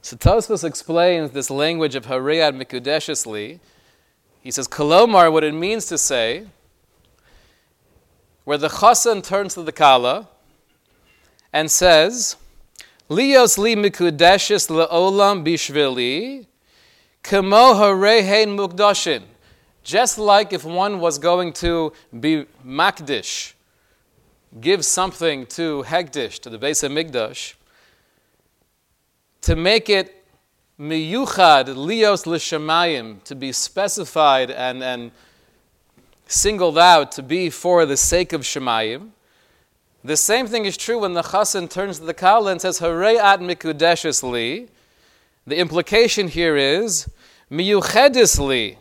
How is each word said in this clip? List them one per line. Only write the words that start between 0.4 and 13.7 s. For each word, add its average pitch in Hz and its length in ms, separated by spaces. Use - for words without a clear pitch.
explains 165 680
this 131 180
language 151 460
of 131 100
"Harei 131 340
at 151 140
mikudeshes 135 720
li." 107 340
He 131 120
says, 127 160
"Kolomar," 170 640
what 156 100
it 151 120
means 202 320
to 165 100
say, 127 480
where 143 140
the 151 80
chassan 226 560
turns 196 320
to 175 80
the 151 80
kala 139 580
and 151 200
says, 180 640
"Lios 247 480
li 220 180